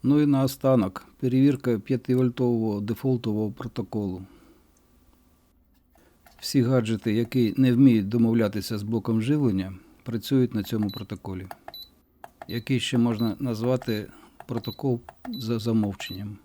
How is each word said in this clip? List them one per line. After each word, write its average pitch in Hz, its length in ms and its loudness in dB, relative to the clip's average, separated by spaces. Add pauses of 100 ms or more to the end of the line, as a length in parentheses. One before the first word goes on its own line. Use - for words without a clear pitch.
Ну 143 180 4
і 147 60 4
наостанок 131 800 2 (140)
перевірка 131 580 2
п'ятивольтового 120 1000 0
дефолтового 110 720 -2
протоколу. 101 680 -6 (2250)
Всі - 220 2
гаджети, 113 500 2
які 113 440 2
не 127 160 4
вміють 117 360 6
домовлятися 113 680 0
з 101 40 -6
блоком 110 400 -2
живлення, 110 520 0 (280)
працюють 120 520 0
на 107 80 -2
цьому 104 280 -4
протоколі, 95 580 -12 (1000)
який 120 320 -2
ще - 180 -2
можна 113 400 0
назвати 120 760 -4 (340)
протокол 117 540 -4 (280)
за 117 300 -6
замовченням. 104 880 -4